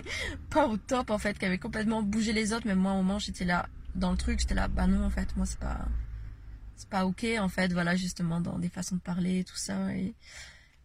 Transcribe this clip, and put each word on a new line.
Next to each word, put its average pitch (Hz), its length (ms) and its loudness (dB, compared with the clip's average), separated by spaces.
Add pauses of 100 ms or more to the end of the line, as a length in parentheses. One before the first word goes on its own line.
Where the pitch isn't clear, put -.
(180)
<laughs> - 340 -6
pas 302 160 6
au 220 100 0
top 247 320 -2
en 214 80 2
fait, 208 220 -2
qui 208 60 -2
avait 185 120 2
complètement 220 460 -2
bougé 214 300 2
les 214 200 2
autres. 226 140 -2
Même 190 120 4
moi, 190 120 4
au 196 60 2
moment, 190 220 2
j'étais 190 260 -4
là 175 220 2 (280)
dans 185 160 2
le 185 60 2
truc, - 220 2
j'étais - 140 2
là, 196 140 2
bah 190 180 2
non 196 180 6
en 202 60 2
fait, 190 260 -2
moi 185 120 0
c'est - 120 -6
pas, - 280 -2 (880)
c'est - 140 -18
pas 190 160 2
ok 190 200 -2 (140)
en 190 100 0
fait, 185 240 2
voilà, 175 220 2
justement 175 460 0
dans 180 180 -2
des 175 100 0
façons 185 260 -4
de 180 60 -2
parler 180 380 0
et 185 40 2
tout - 120 -14
ça. 190 400 -2
Et, 190 180 -2 (720)